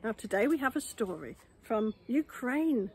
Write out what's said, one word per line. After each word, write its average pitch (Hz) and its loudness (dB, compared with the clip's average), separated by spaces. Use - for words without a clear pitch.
Now 220 -2
today 202 0
we 311 4
have 254 0
a 285 -2
story 160 -6
from 214 0
Ukraine. 269 0